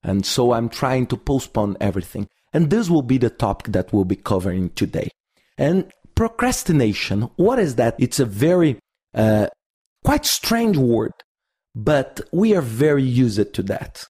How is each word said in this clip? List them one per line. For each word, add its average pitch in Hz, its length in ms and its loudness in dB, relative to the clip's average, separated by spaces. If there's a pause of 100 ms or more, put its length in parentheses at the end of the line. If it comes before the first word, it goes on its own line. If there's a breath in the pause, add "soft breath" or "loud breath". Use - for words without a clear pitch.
And 95 240 -2
so 120 280 0
I'm 117 160 -2
trying 127 380 -2
to 120 100 -4
postpone 113 640 -2
everything. 98 480 -4 (240)
And 156 160 2
this 202 200 0
will 160 120 4
be 131 160 0
the 120 120 2
topic 104 440 -4
that 92 180 -2
we'll 98 140 2
be 92 100 -2
covering 92 540 -2
today. - 400 -4 (480)
And 165 340 0 (240)
procrastination, 139 1080 0 (120)
what 214 240 2
is 147 160 -2
that? 117 240 0
It's 135 220 0
a 127 40 4
very, 143 540 2 (340)
uh, 107 340 2 (580)
quite 294 200 0
strange 220 520 0
word, 117 340 2 (640)
but 135 460 -2 (100)
we 208 240 4
are 175 60 2
very 135 420 2
used 120 500 2
to 95 100 -4
that. - 460 -8